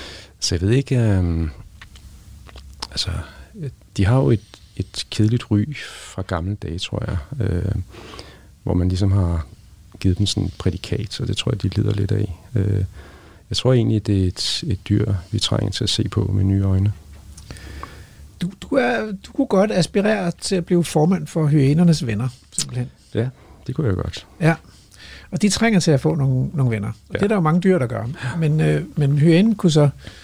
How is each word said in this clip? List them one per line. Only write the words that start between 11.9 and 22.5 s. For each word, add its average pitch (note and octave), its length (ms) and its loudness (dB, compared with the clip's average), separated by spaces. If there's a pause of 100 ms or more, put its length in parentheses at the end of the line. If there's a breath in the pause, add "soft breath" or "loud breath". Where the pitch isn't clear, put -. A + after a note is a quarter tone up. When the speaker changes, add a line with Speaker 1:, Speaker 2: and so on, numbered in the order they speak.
Speaker 1:
lidt G2+ 180 -2
af. G2+ 240 -2 (180)
Øh, G2 300 0 (640 loud breath)
jeg - 60 -4
tror B2+ 160 2
egentlig, A2+ 340 2
det G2 160 2
er F#2 60 2
et, - 380 -4
et F#2+ 120 -2 (100)
dyr, G#2 260 2 (160)
vi G2+ 80 -2
trænger G#2 320 0
til - 140 -4
at - 60 -2
se - 180 0
på G#2 160 0 (100)
med G2 100 2
nye G2 180 4
øjne. G2 300 2 (1500 loud breath)
Speaker 2:
Du, F3+ 80 -4 (120)
du - 140 -2
er, A#3 360 0 (140)
du - 60 -20
kunne C4+ 140 0
godt G#3 260 2
aspirere G3 680 0
til - 160 -2
at F3 100 -2
blive F3 180 2
formand D#3+ 420 2
for D#3 200 0
Hyænernes D3+ 600 4
Venner, A2+ 220 -2 (240)